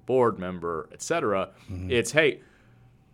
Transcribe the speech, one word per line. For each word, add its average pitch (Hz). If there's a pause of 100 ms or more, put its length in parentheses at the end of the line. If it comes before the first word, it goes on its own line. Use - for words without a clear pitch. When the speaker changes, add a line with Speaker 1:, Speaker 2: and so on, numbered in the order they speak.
Speaker 1:
board 123
member, 85
et -
cetera, 107 (240)
Speaker 2:
Mm-hmm. 92
Speaker 1:
it's, 117
"Hey, 151 (720)